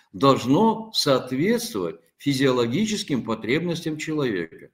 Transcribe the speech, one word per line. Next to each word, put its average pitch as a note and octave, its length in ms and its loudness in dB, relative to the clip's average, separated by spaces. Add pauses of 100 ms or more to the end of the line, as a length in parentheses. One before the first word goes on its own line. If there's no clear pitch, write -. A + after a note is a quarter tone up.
(120)
должно C#3 800 2
соответствовать C3+ 1080 0 (180)
физиологическим C3+ 1040 0
потребностям D3+ 760 -4
человека. A#2 760 -4